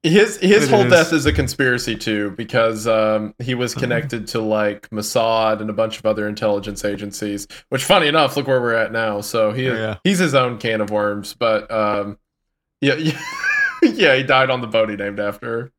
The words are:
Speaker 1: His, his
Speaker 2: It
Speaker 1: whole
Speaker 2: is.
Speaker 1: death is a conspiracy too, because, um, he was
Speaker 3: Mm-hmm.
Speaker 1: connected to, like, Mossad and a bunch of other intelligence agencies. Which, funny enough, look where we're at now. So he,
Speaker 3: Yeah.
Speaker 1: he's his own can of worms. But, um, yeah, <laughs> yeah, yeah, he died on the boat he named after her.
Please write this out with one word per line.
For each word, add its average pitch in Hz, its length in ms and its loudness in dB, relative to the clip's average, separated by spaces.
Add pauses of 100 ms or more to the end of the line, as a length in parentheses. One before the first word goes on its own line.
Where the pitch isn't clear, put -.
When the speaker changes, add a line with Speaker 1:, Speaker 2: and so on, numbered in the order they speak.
Speaker 1:
His, 202 340 4
his 196 280 4
Speaker 2:
It 131 40 0
Speaker 1:
whole 131 160 4
Speaker 2:
is. 120 60 4
Speaker 1:
death 165 220 6
is 143 120 0
a 151 80 4
conspiracy 127 640 -2
too, 104 360 -4
because, 113 560 -2
um, 107 520 0
he 123 160 -4
was 120 160 -2
Speaker 3:
Mm-hmm. - 80 -8
Speaker 1:
connected 120 500 -4
to, 120 120 -4
like, 107 480 -2
Mossad 110 720 0
and 110 80 -6
a 107 40 -8
bunch 110 260 -2
of - 60 -8
other 107 220 0
intelligence 104 560 -4
agencies. 101 640 -6 (220)
Which, 135 140 -4
funny 175 240 4
enough, 147 280 2
look 139 120 -2
where 131 140 2
we're 120 140 0
at 110 160 0
now. 110 300 -2
So 110 300 0
he, 131 160 -4
Speaker 3:
Yeah. 110 360 -4
Speaker 1:
he's 185 160 0
his 156 160 0
own 123 220 2
can 110 240 -2
of 101 80 -4
worms. 104 480 -4
But, 110 340 0
um, 104 460 -2 (640)
yeah, 139 120 2
<laughs> 151 40 -2
yeah, 156 220 -4 (640)
yeah, 170 320 4
he 135 80 0
died 131 260 2
on 127 120 -2
the 117 60 -8
boat 110 220 2
he 104 60 -6
named 101 240 -6
after 104 280 -6
her. 117 320 -6